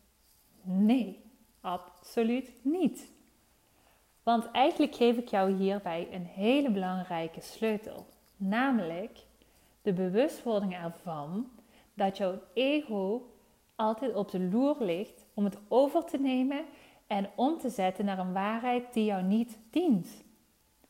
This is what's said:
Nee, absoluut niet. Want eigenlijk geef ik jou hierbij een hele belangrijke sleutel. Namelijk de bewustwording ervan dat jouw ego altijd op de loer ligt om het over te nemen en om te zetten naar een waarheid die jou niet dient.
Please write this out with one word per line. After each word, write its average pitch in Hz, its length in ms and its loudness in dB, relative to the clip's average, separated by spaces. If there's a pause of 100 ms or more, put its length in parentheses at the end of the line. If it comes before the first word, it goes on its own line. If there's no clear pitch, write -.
(600)
Nee, 208 640 2 (380)
absoluut 233 1000 -2
niet. 311 500 0 (1120)
Want 233 280 0
eigenlijk 294 440 2
geef 240 220 4
ik 240 100 -4
jou 196 240 2
hierbij 190 600 -2
een 180 140 -10
hele 240 440 2
belangrijke 180 720 -4
sleutel. - 640 -6 (320)
Namelijk 202 800 -2 (640)
de 202 120 0
bewustwording 202 800 0
ervan 170 720 -8 (440)
dat 196 240 0
jouw 190 220 -2 (140)
ego 247 800 0 (440)
altijd 226 400 0
op 202 160 -2
de 185 80 -2
loer 233 400 2
ligt 190 540 -4
om 208 100 0
het 196 140 0 (100)
over 285 380 4
te 302 120 -4
nemen 269 480 0 (420)
en 196 280 -2
om 302 220 2
te 262 120 -4
zetten 185 360 -2
naar 196 140 -2
een 185 140 -4
waarheid 233 600 -2
die 220 120 2
jou 190 180 0
niet 214 340 2 (120)
dient. 294 540 0 (680)